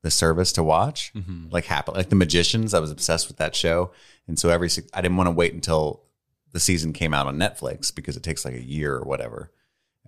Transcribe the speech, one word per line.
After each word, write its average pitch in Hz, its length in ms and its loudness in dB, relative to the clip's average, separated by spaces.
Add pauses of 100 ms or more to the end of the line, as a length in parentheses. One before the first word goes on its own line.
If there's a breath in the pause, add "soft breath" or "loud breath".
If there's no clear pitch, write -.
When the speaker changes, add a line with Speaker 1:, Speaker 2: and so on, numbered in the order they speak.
Speaker 1:
the 80 100 -2
service 85 420 4
to 82 100 2
watch. 87 520 2
Speaker 2:
Mm-hmm. 87 340 -10
Speaker 1:
Like, 85 160 -2
happen-, - 300 -4
like 92 140 -2
The 101 60 6
Magicians, 92 580 4
I 90 60 6
was 78 120 -2
obsessed 82 380 -2
with - 80 -18
that 78 180 -2
show. 87 360 2 (360 soft breath)
And 82 100 -4
so 85 120 2
every 85 200 2
se-, - 140 -2 (100)
I 95 80 -4
didn't 90 160 2
wanna 90 140 4
wait 85 220 2
until 78 500 0 (480)
the 82 80 -6
season 80 320 2
came 78 220 -2
out 69 120 2
on 69 120 -4
Netflix 80 580 -4
because 73 220 -8
it 67 60 -14
takes, 80 200 -6
like, 64 100 -8
a 64 100 -10
year 71 300 -4
or 62 120 -6
whatever. 60 460 -6 (560)